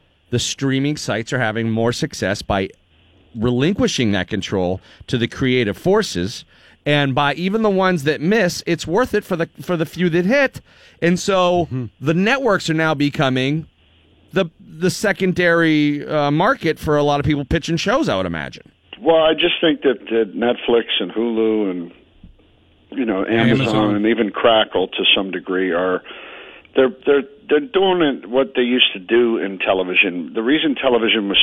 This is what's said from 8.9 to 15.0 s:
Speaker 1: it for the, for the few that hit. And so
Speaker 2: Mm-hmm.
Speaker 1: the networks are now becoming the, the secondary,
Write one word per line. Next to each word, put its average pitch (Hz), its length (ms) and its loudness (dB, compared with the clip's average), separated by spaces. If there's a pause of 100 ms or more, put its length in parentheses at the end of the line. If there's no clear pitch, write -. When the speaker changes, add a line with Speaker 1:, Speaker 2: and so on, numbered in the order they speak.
Speaker 1:
it 208 120 -2
for 190 100 -4
the, 160 140 -2 (120)
for 180 140 -2
the 160 100 -2
few 170 240 -2
that 175 160 2
hit. 262 360 0 (400)
And 170 180 2
so 180 460 2
Speaker 2:
Mm-hmm. 127 200 -6 (140)
Speaker 1:
the 147 140 0
networks 208 560 0
are 160 40 0
now 160 200 0
becoming 139 720 0 (640)
the, 190 140 0 (140)
the 165 300 -4
secondary, 170 1200 2